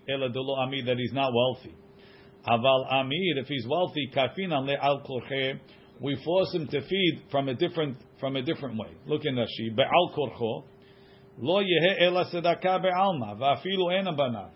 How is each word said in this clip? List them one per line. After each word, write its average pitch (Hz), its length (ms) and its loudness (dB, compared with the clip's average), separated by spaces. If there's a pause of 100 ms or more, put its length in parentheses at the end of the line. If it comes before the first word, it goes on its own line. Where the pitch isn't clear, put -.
Ela 135 220 -2
de 123 100 -4
lo 135 200 -4
ami, 135 220 -2
that 123 140 0
he's 120 160 -4
not 135 200 0
wealthy. 120 420 0 (760)
Aval 127 440 4
amir, 139 460 0
if 123 80 -4
he's 131 220 -4
wealthy, 151 440 -2
kafinan 139 540 -2
le 139 140 0
al 139 220 0
korche, 135 580 -4 (400)
we 135 240 -2
force 180 280 2
him 165 160 -2
to 143 120 -2
feed 175 500 0
from 135 180 0
a 127 60 -2
different, 156 420 -2 (220)
from 135 180 -4
a 135 60 -2
different 131 360 -4
way. 92 100 -8 (180)
Look 147 180 -2
in 135 100 -2
Rashi. 113 400 -2
Be'al 135 420 4
korcho, 127 480 -4 (760)
lo 175 240 2
yehe 175 400 4
ela 180 220 4
tzedakah 175 580 0
be'alma, 180 560 0
va'afilu 175 600 2
ena 190 140 -2
banav. 120 440 -2